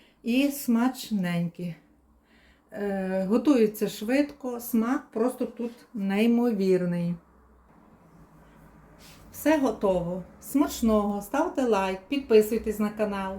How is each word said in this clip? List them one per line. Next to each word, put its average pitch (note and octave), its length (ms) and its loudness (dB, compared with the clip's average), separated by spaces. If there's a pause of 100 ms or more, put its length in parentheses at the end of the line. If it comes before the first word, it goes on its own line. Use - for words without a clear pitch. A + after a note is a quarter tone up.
(220)
і C4 260 2
смачненькі. F3+ 1300 -2 (960)
Е, F#3+ 560 -2
готується A3 600 2
швидко, B3 720 -2
смак A#3 500 -2
просто A#3+ 360 -2
тут A#3 260 -8 (220)
неймовірний. G3 1200 2 (2250)
Все D#4 260 2
готово. F#3 640 0 (180)
Смачного, G#3+ 840 0
ставте D4+ 400 -2
лайк, F#3+ 360 0 (100)
підписуйтесь A3 680 2
на G#3 100 0
канал, G3 500 -4